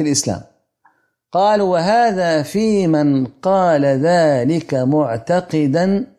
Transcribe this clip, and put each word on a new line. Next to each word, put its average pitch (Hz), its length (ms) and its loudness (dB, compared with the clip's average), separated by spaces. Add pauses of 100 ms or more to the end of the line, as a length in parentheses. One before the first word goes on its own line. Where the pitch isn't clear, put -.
الإسلام. 131 400 -4 (920)
قالوا: 202 420 2
وهذا 185 680 0
في 202 460 0
من 147 380 2
قال 175 600 0
ذلك 147 880 0
معتقدا 151 1500 -2